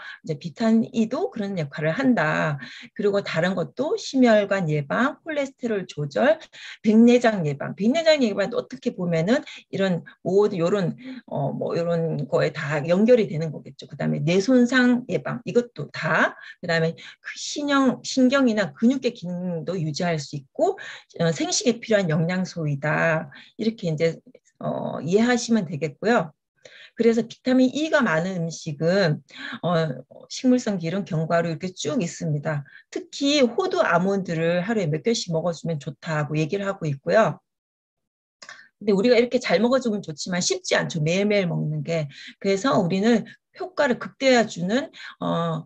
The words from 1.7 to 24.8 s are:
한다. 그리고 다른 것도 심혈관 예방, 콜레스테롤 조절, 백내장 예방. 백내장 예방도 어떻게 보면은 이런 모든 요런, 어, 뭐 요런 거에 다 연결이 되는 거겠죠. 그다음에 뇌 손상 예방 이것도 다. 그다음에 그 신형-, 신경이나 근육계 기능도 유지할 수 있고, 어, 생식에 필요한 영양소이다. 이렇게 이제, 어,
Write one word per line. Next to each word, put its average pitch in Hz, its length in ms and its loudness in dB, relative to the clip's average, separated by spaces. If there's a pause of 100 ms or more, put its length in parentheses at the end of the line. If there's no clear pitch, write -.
한다. 165 680 0 (340)
그리고 202 300 0
다른 180 320 0
것도 247 400 -4
심혈관 208 720 4
예방, 202 540 0
콜레스테롤 269 640 -4
조절, 208 520 0 (420)
백내장 220 640 6
예방. 143 280 -4
백내장 302 460 4
예방도 196 360 0
어떻게 - 400 -6
보면은 175 480 0 (240)
이런 180 340 0 (200)
모든 202 340 2
요런, 170 400 0 (280)
어, 143 280 -4
뭐 - 240 -4
요런 165 500 -2
거에 151 240 0
다 147 340 -4
연결이 208 440 4
되는 156 200 -4
거겠죠. - 380 -14
그다음에 156 320 -4
뇌 170 220 2
손상 247 680 4
예방 175 380 -4
이것도 - 460 -2
다. 175 440 0 (240)
그다음에 165 380 -2 (240)
그 - 160 -14
신형-, 277 640 0
신경이나 247 720 2
근육계 247 380 2
기능도 175 760 -6
유지할 160 340 -2
수 143 160 -10
있고, 349 440 -2 (400)
어, 165 120 2
생식에 240 480 -2
필요한 202 300 2
영양소이다. 160 1200 -2 (260)
이렇게 220 320 -4
이제, 160 300 -2 (400)
어, - 420 -6